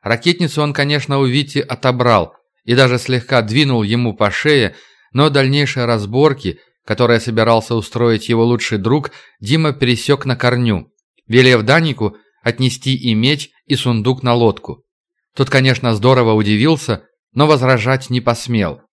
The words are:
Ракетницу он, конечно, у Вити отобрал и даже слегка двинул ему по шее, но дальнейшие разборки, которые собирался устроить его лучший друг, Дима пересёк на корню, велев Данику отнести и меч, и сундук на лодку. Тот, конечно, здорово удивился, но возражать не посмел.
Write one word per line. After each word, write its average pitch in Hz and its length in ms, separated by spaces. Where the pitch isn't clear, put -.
Ракетницу 170 600
он, 147 120
конечно, 143 460
у 135 60
Вити 143 340
отобрал 123 720
и 117 120
даже 127 220
слегка 123 440
двинул 117 420
ему 113 320
по 101 160
шее, 135 440
но 147 180
дальнейшие 135 560
разборки, 117 760
которые 117 340
собирался 113 560
устроить 113 540
его 117 160
лучший 117 320
друг, 131 340
Дима 151 340
пересёк 135 520
на 127 100
корню, 120 560
велев 123 360
Данику 135 520
отнести 127 520
и 123 180
меч, 135 360
и 139 100
сундук 123 480
на 123 100
лодку. 113 500
Тот, 135 140
конечно, 127 440
здорово 117 400
удивился, 107 680
но 143 120
возражать 131 640
не 123 120
посмел. 113 600